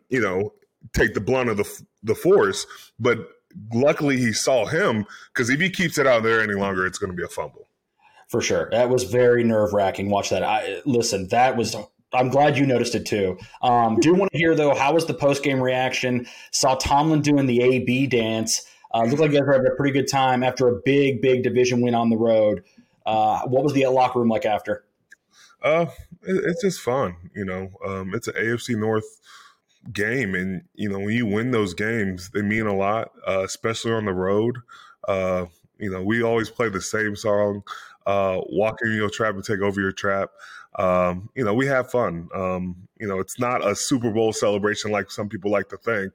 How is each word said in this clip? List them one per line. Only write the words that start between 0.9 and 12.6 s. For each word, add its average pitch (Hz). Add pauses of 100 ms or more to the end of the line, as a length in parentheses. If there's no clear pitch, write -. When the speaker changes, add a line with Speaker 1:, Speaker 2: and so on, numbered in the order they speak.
Speaker 1:
take -
the -
blunt 127
of 104
the 104
f-, - (220)
the 107
force. 139 (320)
But 117 (560)
luckily 143
he 120
saw 135
him, 131 (280)
'cause 120
if 139
he 185
keeps 170
it 139
out 120
there 113
any 107
longer, 98
it's 90
gonna 92
be 90
a 87
fumble. - (640)
Speaker 2:
For 113
sure. 98
That 120
was 123
very 120
nerve-wracking. 101
Watch 98
that. 92
I, 98
listen, 113
that 123
was, 107 (380)
I'm 127
glad 139
you 139